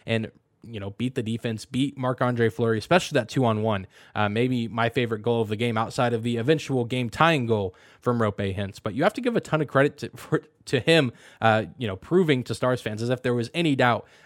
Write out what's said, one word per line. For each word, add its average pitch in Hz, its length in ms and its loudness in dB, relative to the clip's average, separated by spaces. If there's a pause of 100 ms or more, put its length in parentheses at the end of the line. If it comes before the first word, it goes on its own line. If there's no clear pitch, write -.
and, 113 260 -4 (360)
you 113 140 -12
know, 98 80 -10
beat 120 260 -6
the 127 80 -2
defense, 113 440 -6
beat 131 320 -4
Marc-Andre 123 500 2
Fleury, 113 300 0
especially 170 380 0
that 117 120 0
two-on-one. 110 580 0 (280)
Uh, 104 160 0
maybe 120 360 0
my 113 220 -2
favorite 117 320 -2
goal 117 220 0
of 104 60 -2
the 107 80 -2
game 117 200 -2
outside 117 380 0
of 110 80 -4
the 117 160 -2
eventual 131 480 0
game-tying 127 580 0
goal 107 300 0 (260)
from 120 180 0
Roope 101 380 -2
Hintz. 98 260 -8
But 107 120 -6
you 127 80 -2
have 202 100 4
to - 80 -8
give 240 160 -2
a 180 60 0
ton 156 180 -2
of 143 80 -2
credit 143 300 2
to, - 100 -10
<laughs> - 80 -16
for, - 240 -2 (240)
to 131 160 0
him, 156 320 4 (300)
uh, 110 220 4 (120)
you 123 100 -6
know, 98 100 -4
proving 151 480 2
to 120 100 -6
Stars 127 260 0
fans, 110 220 -6
as 120 80 -2
if 123 100 0
there 123 140 0
was 120 180 -2
any 165 240 0
doubt, 123 300 2 (200)